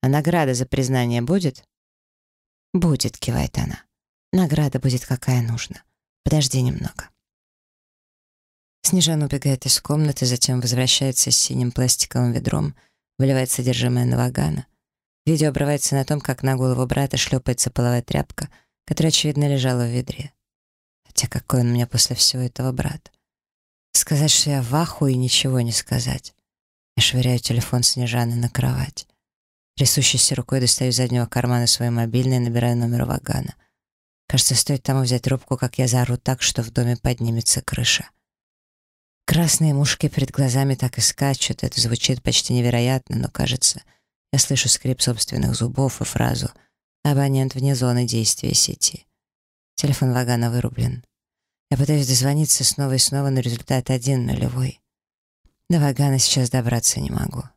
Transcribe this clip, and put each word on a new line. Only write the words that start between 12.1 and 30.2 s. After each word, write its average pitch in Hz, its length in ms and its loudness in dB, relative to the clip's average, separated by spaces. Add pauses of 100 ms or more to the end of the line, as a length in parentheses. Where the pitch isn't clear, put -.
ведром, - 440 -2 (420)
выливает 131 340 2
содержимое 123 540 0
на 123 120 2
Вагана. 127 480 -2 (600)
Видео 156 240 4
обрывается 143 460 0
на 135 100 2
том, 151 160 -2
как - 220 -4
на 135 120 2
голову 127 300 0
брата 135 320 -2
шлёпается - 520 -2
половая 120 320 0
тряпка, - 480 -6 (360)
которая, 156 260 0
очевидно, 147 360 0
лежала 127 360 0
в 120 80 -2
ведре. 123 400 -6 (760)
Хотя - 220 -4
какой - 340 -2
он 120 100 2
мне 120 140 2
после - 300 0
всего - 260 0
этого 127 300 -4
брат? 139 400 -6 (800)
Сказать, 151 400 2
что - 200 2
я 139 100 0
в 120 120 -4
ахуе, 147 400 0
и 127 40 0
ничего 127 440 0
не 117 100 -2
сказать. 123 600 -4 (640)
Я - 80 2
швыряю 127 360 0
телефон 120 440 -2
Снежаны 120 520 0
на 120 140 -2
кровать. 127 580 -4 (680)
Трясущейся 135 600 2